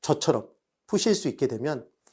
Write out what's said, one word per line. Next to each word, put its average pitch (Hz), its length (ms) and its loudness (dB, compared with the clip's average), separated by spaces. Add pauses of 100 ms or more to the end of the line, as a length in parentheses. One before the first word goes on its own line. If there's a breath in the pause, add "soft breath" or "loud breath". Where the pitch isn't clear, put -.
저처럼 135 460 0 (380)
푸실 208 300 2
수 - 120 -2
있게 135 200 -2
되면 139 420 -4 (240 soft breath)